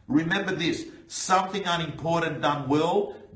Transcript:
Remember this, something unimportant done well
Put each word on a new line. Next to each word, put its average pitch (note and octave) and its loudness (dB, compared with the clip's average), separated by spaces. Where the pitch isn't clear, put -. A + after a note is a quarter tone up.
Remember E3 2
this, D#3 -2
something F#3+ 0
unimportant D#3+ -2
done C#3+ 0
well E3+ 2